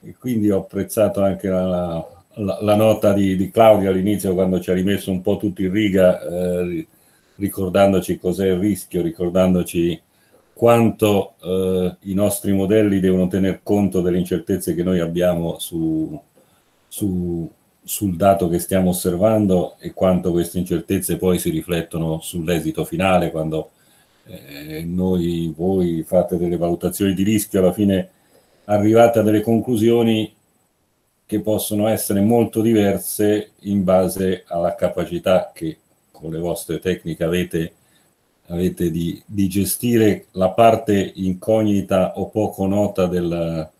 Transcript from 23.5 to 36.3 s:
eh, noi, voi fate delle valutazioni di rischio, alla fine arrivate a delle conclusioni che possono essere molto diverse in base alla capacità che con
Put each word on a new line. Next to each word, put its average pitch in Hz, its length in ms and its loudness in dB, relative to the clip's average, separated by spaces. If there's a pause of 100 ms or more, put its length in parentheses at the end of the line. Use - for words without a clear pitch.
eh, 78 580 -16
noi, 85 720 -2
voi 87 500 0
fate 90 300 0
delle 87 200 -2
valutazioni 87 580 -2
di 90 80 -2
rischio, 104 380 0
alla 90 120 4
fine 95 380 0 (540)
arrivate 110 560 4
a - 20 4
delle 107 200 2
conclusioni 113 920 2 (920)
che 104 140 -4
possono 107 480 -2
essere 104 320 0
molto 113 420 2
diverse 104 880 0 (120)
in 101 200 0
base 92 640 0
alla 85 300 -4
capacità 87 760 -2
che 80 260 -10 (340)
con 80 180 -14